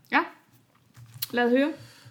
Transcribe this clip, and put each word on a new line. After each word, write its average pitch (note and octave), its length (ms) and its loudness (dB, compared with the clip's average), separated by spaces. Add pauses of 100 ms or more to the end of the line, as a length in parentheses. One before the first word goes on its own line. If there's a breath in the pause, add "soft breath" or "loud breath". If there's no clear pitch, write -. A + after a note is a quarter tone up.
(120)
Ja. C4 80 2 (1120)
Lad A#3+ 180 0
høre. C4+ 220 2 (400 loud breath)